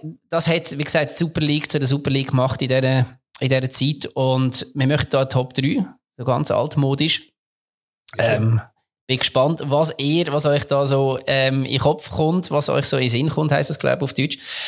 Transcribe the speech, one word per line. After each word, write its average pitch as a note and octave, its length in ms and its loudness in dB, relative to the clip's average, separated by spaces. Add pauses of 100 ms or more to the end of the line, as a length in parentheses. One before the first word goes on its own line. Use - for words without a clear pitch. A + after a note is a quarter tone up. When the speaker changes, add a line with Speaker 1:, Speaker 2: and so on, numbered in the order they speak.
(300)
Speaker 1:
das E3 200 -2
hat, E3 280 -2
wie D3 60 -4
gesagt, D3 300 0
die - 40 -2
Super E3 240 -2
League D3 300 0
zu D3+ 80 0
der C3+ 80 0
Super C#3 240 0
League C3+ 200 -2
gemacht B2+ 300 0
in C3+ 60 -2
dieser, C3 380 2 (340)
in C3+ 100 -2
dieser C3 200 0
Zeit. D3 360 0 (100)
Und C3 600 0
wir C3+ 100 0
möchten D3 260 0
da C3+ 140 2
Top B2+ 280 -2
drei, E3 320 0 (320)
so B2 80 -8
ganz C3+ 260 0
altmodisch. C#3 800 0 (840)
Speaker 2:
Ja. A2+ 180 2
Speaker 1:
Ähm, A2 260 2 (460)
bin C3 100 0
gespannt, C#3+ 480 0
was D3 320 0
ihr, D#3 340 0
was D3 140 0
euch C#3+ 200 2
da C#3 200 0
so, C3+ 400 0
ähm, C3+ 400 2
in - 60 -6
den C3+ 80 2
Kopf D3 320 0
kommt, E3+ 400 0
was C#3+ 180 2
euch C#3+ 160 2
so - 120 4
in B2+ 80 2
den B2 40 2
Sinn B2+ 200 0
kommt, D3+ 220 0
heisst D3 200 0
es, - 80 -2
glaub B2+ 180 0
ich, - 60 -4
auf C3+ 100 -4
Deutsch. - 240 -2 (300)